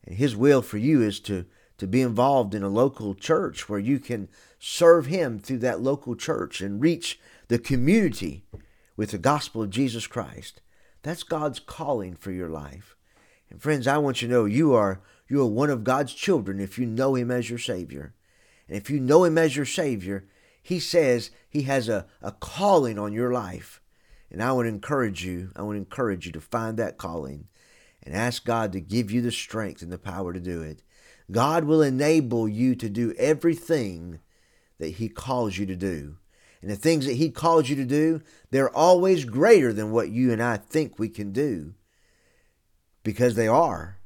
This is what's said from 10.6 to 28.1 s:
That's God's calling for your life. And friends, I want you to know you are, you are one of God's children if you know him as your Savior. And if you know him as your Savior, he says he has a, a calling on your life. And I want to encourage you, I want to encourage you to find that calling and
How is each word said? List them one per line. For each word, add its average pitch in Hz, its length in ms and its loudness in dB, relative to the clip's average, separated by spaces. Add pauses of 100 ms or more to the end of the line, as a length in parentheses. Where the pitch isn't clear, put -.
That's 165 200 -8
God's 151 360 -4
calling 110 560 -6
for 98 160 -10
your 90 180 -6
life. 73 460 -12 (540)
And - 120 -20
friends, 139 240 -2
I 139 120 2
want 143 240 0
you 120 80 -6
to 120 40 0
know 117 120 6
you 135 280 4
are, 98 280 2 (260)
you 143 140 2
are 131 40 4
one 120 240 0
of 120 140 -2
God's 131 300 0
children 98 460 -2
if 98 200 -8
you 123 60 0
know 131 300 0
him 120 140 -2
as 123 200 -2
your 120 100 -8
Savior. 80 540 -8 (540)
And 92 100 -8
if 101 120 -10
you 147 100 0
know 147 240 8
him 165 140 4
as 156 180 2
your 143 100 -2
Savior, 101 600 -4 (380)
he 180 160 -4
says 131 500 2 (180)
he 147 160 -4
has 131 240 -2
a, 104 200 -4 (160)
a 101 80 -8
calling 151 680 2
on 104 160 -4
your 120 180 -2
life. 98 500 -8 (500)
And 92 100 -8
I 123 100 0
want 127 140 2
to 113 40 -2
encourage 107 540 -4
you, 92 320 -8
I - 60 -10
want 104 140 -6
to 104 40 -6
encourage 98 460 -4
you 87 60 -10
to 80 100 -12
find 113 360 -6
that 110 200 -4
calling 76 500 -10 (540)
and 71 140 -12